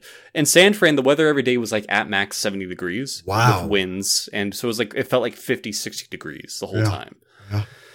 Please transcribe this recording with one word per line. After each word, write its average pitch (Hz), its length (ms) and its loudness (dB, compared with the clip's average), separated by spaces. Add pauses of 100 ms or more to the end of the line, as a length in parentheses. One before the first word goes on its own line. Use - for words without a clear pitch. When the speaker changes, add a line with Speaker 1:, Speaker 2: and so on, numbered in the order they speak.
(340)
Speaker 1:
In 151 100 2
San 185 300 8
Fran, 165 200 4
the 139 80 4
weather 147 240 4
every 143 160 2
day 123 140 2
was, 113 160 -2
like, 107 160 -2
at 104 220 0
max 98 260 0
seventy 98 300 -4
degrees 90 580 -8
Speaker 2:
Wow. 104 380 2
Speaker 1:
with 101 80 -4
winds. 95 600 0
And 101 240 -4
so - 120 -6
it - 20 0
was, 113 100 -4
like, 113 160 -4
it 131 100 -2
felt 127 180 0
like 117 140 -4
fifty, 113 360 -4
sixty - 380 -8
degrees - 500 -14
the 98 60 -8
whole 98 140 -4
Speaker 2:
Yeah. 110 40 2
Speaker 1:
time. 87 300 -4 (360)
Speaker 2:
Yeah. 104 140 -4 (300)